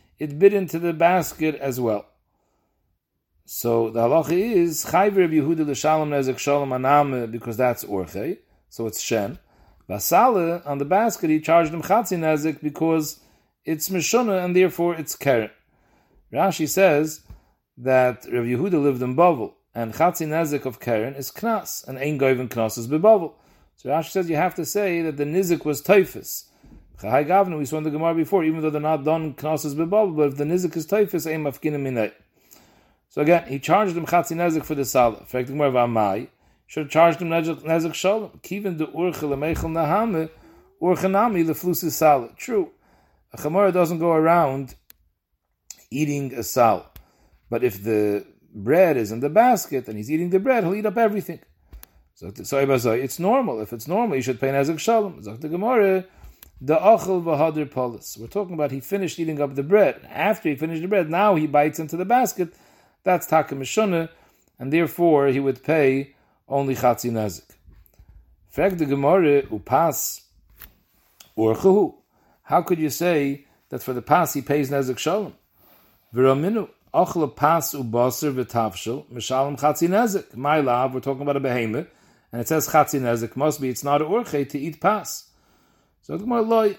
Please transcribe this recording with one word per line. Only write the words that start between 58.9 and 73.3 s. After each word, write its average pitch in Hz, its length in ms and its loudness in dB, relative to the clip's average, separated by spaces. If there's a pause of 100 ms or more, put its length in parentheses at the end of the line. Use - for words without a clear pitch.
eating 160 200 -4
up 139 140 -4
the 139 80 -4
bread. 170 480 4
After 190 380 -2
he 143 80 0
finished 160 260 -4
the 180 60 -6
bread, 190 200 2
now 185 280 4
he 156 100 0
bites 147 320 2
into 160 180 -6
the 180 80 -2
basket. 196 480 0 (500)
That's 180 240 0
taka 156 280 2
mishuna, 165 540 -2 (500)
and 135 140 -6
therefore 160 540 4
he 135 120 2
would 135 240 -2
pay 139 520 2 (340)
only 139 260 -2
chatzi 120 360 0
nezek. 107 320 -4 (1040)
Frag 180 300 0
the 156 80 -2
Gemara, 143 560 4
upas 135 800 -2 (1120)
orchehu. 151 600 2 (480)
How 170 180 2
could 170 160 -2
you 156 100 -2
say 143 560 -2 (240)